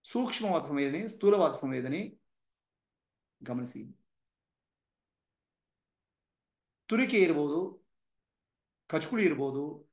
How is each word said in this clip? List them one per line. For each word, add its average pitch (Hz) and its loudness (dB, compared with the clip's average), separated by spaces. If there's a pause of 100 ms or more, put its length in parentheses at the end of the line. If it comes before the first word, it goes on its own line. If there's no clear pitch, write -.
(120)
ಸೂಕ್ಷ್ಮವಾದ 208 0
ಸಂವೇದನೆ, 143 0 (140)
ಸ್ಥೂಲವಾದ 196 4
ಸಂವೇದನೆ 131 -4 (1500)
ಗಮನಿಸಿ. 123 -8 (3000)
ತುರಿಕೆ 233 2
ಇರ್ಬೋದು, 147 0 (1300)
ಕಚ್ಕುಳಿ 196 0
ಇರ್ಬೋದು 135 -2 (300)